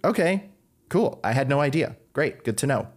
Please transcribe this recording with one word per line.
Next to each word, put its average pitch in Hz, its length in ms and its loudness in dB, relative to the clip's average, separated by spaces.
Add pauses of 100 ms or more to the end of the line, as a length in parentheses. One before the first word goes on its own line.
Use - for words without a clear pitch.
Okay, 185 460 0 (400)
cool. - 340 0
I 104 100 0
had 131 160 0
no 139 120 2
idea. 147 340 0 (180)
Great. - 300 -2
Good 107 160 -4
to 135 80 -2
know. 127 300 -2